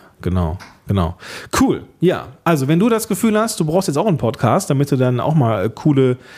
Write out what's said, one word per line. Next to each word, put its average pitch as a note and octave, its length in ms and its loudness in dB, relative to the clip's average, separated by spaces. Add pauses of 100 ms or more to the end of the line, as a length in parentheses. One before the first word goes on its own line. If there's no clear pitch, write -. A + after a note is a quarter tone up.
(220)
genau, F2 340 -2 (300)
genau. F2+ 300 -2 (440)
Cool, G3 240 0 (160)
ja. C3+ 280 0 (140)
Also, C#3+ 260 0
wenn E3+ 120 4
du A#3 80 2
das A3 180 0
Gefühl G#3+ 320 0
hast, A3 220 -2
du D#3+ 60 0
brauchst F3 220 0
jetzt C#3+ 100 -2
auch G#3 80 0
einen E3+ 120 0
Podcast, B2 520 0
damit C#3 200 0
du C#3+ 60 0
dann B2 240 2
auch D#3 140 0
mal, A2+ 320 2
äh, A#2 40 0
coole, C3+ 460 2 (220)